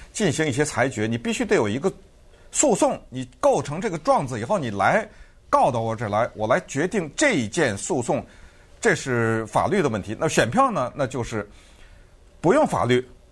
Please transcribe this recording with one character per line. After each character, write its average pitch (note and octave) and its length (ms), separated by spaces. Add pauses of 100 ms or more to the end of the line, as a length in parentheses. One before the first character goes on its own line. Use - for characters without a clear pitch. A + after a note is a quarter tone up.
(120)
进 F#3+ 200
行 D#3 160
一 D3 40
些 C#3 140
裁 C3 240
决。 A2 160
你 A#2 140
必 A3 120
须 A3+ 140
得 G#3 100
有 A#2 140
一 G2+ 80
个 F3 160 (580)
诉 C#4 220
讼， B3+ 260 (100)
你 B2+ 200 (100)
构 A3 220
成 C#3+ 180
这 G#3 120
个 E3 80
状 A#3+ 260
子 B2 140
以 G2+ 40
后， F3+ 140
你 C#3 120
来 A2 380 (420)
告 A#3 220
到 A#2+ 80
我 A2+ 160
这 A#2 100
儿 G#2 40
来， G#2+ 260
我 G#2+ 120
来 C3+ 200
决 C#3+ 200
定 F3 280
这 C#4+ 180
一 B2+ 140
件 A#2 280
诉 B2+ 280
讼， B2+ 200 (560)
这 G#3+ 140
是 A2+ 540
法 G2+ 180
律 F3+ 160
的 D3 80
问 A2 100
题。 F#2+ 200
那 D#3+ 80
选 C3 200
票 B3+ 220
呢？ D3 260
那 C#3 120
就 B2 160
是 A2 260 (880)
不 E3+ 140
用 D4 140
法 F#2+ 180
律， B2 180 (280)